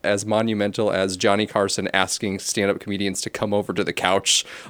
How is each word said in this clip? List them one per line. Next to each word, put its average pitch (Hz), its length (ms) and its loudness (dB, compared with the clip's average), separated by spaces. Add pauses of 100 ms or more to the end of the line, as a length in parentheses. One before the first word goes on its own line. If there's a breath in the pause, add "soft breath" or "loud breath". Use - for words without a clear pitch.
as 101 200 2
monumental 107 680 2
as 95 240 0
Johnny 104 300 4
Carson 98 460 0
asking 95 460 0
stand-up 98 400 0
comedians 98 440 -4
to - 80 -6
come 107 220 -2
over 104 200 0
to 98 100 0
the - 100 -2
couch. - 520 2 (260 loud breath)